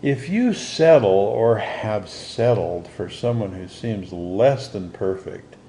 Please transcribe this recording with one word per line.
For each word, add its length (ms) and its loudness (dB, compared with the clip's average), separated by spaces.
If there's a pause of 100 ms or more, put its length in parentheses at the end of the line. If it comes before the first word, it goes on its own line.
If 280 -2
you 240 2
settle 560 4
or 480 4
have 520 -6
settled 760 -2
for 220 -8
someone 440 -4
who 140 -12
seems 440 -8
less 560 0
than 220 -8
perfect, 680 -6 (140)